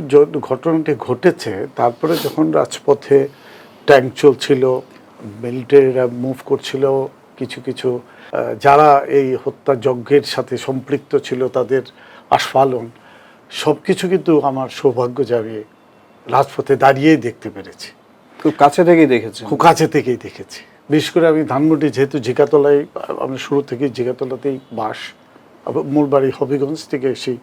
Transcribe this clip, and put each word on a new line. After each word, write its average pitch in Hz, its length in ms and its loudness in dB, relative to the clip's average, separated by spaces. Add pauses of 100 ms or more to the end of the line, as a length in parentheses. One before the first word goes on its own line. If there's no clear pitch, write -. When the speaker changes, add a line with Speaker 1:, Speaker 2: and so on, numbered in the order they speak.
Speaker 1:
য-, 147 320 4
ঘটনাটি 156 540 -2
ঘটেছে, 123 720 -4 (100)
তারপরে 123 480 -2
যখন 156 260 -2
রাজপথে 139 800 0 (580)
ট্যাঙ্ক 131 280 4
চলছিল, 131 680 2 (640)
মিলিটারিরা 127 640 2
মুভ 123 380 -6
করছিল, 135 640 -2 (280)
কিছু 127 240 -10
কিছু, 127 400 -4 (320)
আহ, 120 220 -4
যারা 143 460 6
এই 135 440 0
হত্যাযজ্ঞের 131 760 0
সাথে - 340 -6
সম্পৃক্ত 139 600 -4
ছিল 131 320 -4
তাদের 123 340 -2 (480)
আস্ফালন, 127 600 0 (600)
সব - 260 -2 (100)
কিছু 185 220 -2
কিন্তু 165 320 2
আমার 131 280 -2
সৌভাগ্য 123 580 -2
যে 120 100 -2
আমি 110 260 -6 (640)
রাজপথে 135 500 0
দাঁড়িয়েই 139 400 4
দেখতে 113 340 -6
পেরেছি। - 400 -16 (520)
Speaker 2:
খুব 156 160 0
কাছে 143 260 4
থেকেই 165 220 6
দেখেছেন? 113 420 -2
Speaker 1:
খুব 143 100 -4
কাছে 160 300 4
থেকেই 123 280 -2
দেখেছি। - 440 -16 (300)
বিশেষ 147 200 0
করে 165 180 4
আমি 156 160 2
ধানমন্ডি, 147 460 0
যেহেতু 135 280 -2
জিগাতলায়, 143 680 2 (340)
আমি 131 180 -6
শুরু 143 240 -2
থেকেই 135 280 -6
জিগাতলাতেই 127 680 -6 (140)
বাস, 107 240 -8 (680)
আবার 123 200 -6
মূল 147 220 0
বাড়ি 135 320 2
হবিগঞ্জ 139 500 -4
থেকে 135 200 -4
এসে 123 340 -6